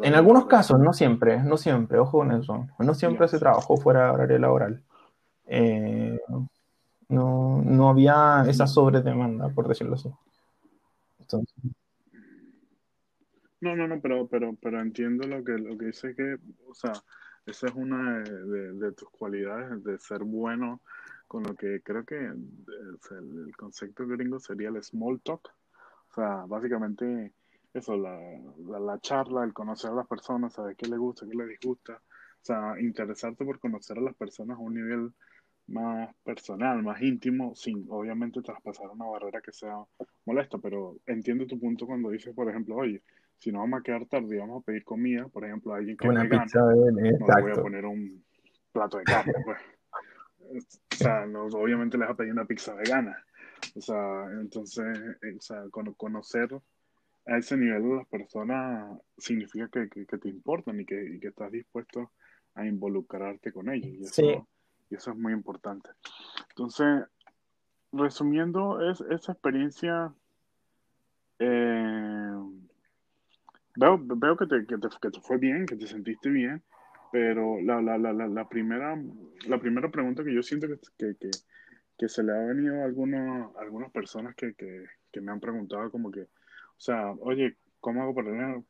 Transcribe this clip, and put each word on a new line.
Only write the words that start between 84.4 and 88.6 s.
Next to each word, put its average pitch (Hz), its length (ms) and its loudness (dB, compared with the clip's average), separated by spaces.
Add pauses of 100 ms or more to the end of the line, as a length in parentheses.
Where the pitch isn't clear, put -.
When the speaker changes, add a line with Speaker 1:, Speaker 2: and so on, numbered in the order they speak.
Speaker 2:
que, 92 320 -16 (260)
que 101 100 -10
me 101 100 -10
han 104 80 -8
preguntado 107 520 -8
como 113 200 -8
que, 98 100 -10
o - 580 -20
sea, 110 320 -2 (100)
"Oye, 127 360 0 (220)
¿cómo 120 240 -2
hago 131 100 -2
para, 120 560 -4